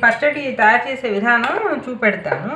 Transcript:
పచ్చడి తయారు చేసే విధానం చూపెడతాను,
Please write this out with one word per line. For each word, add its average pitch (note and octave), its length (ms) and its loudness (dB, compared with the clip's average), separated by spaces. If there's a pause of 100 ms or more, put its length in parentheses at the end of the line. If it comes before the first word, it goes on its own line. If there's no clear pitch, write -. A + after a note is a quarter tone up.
పచ్చడి C#4+ 400 2 (180)
తయారు A3+ 280 4
చేసే B3+ 260 -6
విధానం A#3+ 400 2 (320)
చూపెడతాను, F#3 720 -2